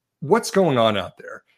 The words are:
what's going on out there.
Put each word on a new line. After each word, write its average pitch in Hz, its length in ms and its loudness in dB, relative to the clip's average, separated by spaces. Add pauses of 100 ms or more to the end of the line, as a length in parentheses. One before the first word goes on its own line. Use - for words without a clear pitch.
(200)
what's - 320 0
going 170 260 2
on 110 200 2
out 90 200 -8
there. - 260 -18 (140)